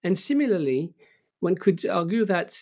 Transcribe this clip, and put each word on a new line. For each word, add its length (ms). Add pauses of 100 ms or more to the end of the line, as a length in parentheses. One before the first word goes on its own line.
And 120
similarly, 760 (460)
one 160
could 300
argue 400
that 360